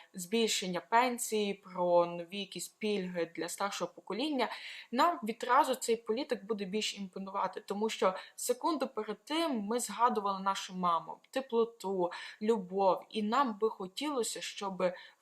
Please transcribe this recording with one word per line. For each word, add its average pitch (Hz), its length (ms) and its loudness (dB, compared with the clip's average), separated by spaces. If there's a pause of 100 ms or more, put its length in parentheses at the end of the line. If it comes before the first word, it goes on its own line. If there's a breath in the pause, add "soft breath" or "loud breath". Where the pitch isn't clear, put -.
(140 loud breath)
збільшення 190 760 0
пенсії, 226 640 2
про 180 520 4
нові 175 340 -6
якісь 190 280 -8
пільги 180 680 -2
для 165 140 -4
старшого 196 460 -4
покоління, 247 540 -2 (420 loud breath)
нам 302 320 4
відразу 247 520 4
цей - 200 0
політик 226 480 -2
буде 202 220 -4
більш 202 320 -4
імпонувати, 196 640 -4
тому 208 280 -2
що 196 240 4 (220 loud breath)
секунду 262 520 0
перед 214 380 -6
тим 302 360 0
ми 214 180 -2
згадували 208 600 2
нашу 196 360 -2
маму, 170 420 0 (140)
теплоту, 220 800 0 (300 loud breath)
любов, 196 680 2
і 214 140 -2
нам 226 380 2
би 220 80 4
хотілося, 220 720 -4
щоб 190 420 -4 (380 loud breath)